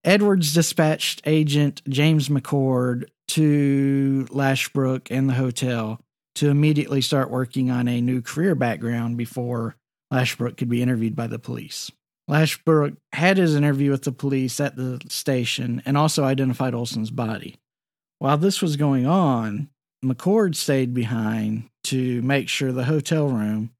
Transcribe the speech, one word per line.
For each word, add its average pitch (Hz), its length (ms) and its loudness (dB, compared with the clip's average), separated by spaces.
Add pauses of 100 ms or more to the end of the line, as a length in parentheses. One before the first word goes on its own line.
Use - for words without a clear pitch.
Edwards 190 500 4
dispatched 160 720 0
agent 147 600 2
James 147 400 2
McCord 127 760 0 (240)
to 139 1000 2
Lashbrook 135 800 0
and 135 180 2
the 135 60 0
hotel 123 680 -2 (360)
to 147 120 2
immediately 147 520 2
start 135 300 0
working 127 400 -2
on 123 180 0
a 120 120 0
new 123 220 0
career 170 320 -2
background 117 640 -2
before 120 580 -6 (360)
Lashbrook 123 440 -2
could 123 120 -4
be 120 140 0
interviewed 113 340 -2
by 117 100 -4
the 113 120 -8
police. - 520 -12 (400)
Lashbrook 151 680 2 (160)
had 185 260 2
his 170 160 4
interview 143 360 2
with 135 120 0
the 139 100 -4
police 131 480 -2
at 143 160 -4
the 127 320 -6
station 123 760 -2
and 139 120 0
also 151 280 2
identified 131 500 0
Olson's 117 360 -6
body. 110 460 -6 (640)
While 143 200 2
this 185 240 0
was 156 140 0
going 139 300 2
on, 135 640 0 (360)
McCord 180 500 0
stayed 131 400 0
behind 113 720 -2 (160)
to 127 380 -2
make 135 260 0
sure 135 220 -2
the 127 140 -2
hotel 151 420 0
room 107 540 -2